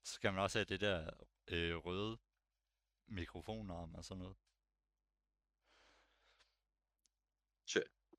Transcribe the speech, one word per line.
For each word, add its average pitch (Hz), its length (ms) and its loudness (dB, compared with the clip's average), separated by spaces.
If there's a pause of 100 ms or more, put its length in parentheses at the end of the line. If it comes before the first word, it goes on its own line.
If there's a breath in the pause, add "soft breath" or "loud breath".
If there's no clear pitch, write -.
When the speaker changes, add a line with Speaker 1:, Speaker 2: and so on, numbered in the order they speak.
Speaker 1:
Så - 120 -8
skal 104 180 2
man 95 100 4
også 101 160 4
have 104 60 4
det 95 160 0
der, 92 300 2 (380)
øh, 85 280 2
røde 95 420 -2 (880)
mikrofonarm 87 880 -6
og 87 100 -10
sådan 92 180 -8
noget. 95 140 -10 (3250)
Speaker 2:
Tja. - 140 6 (380)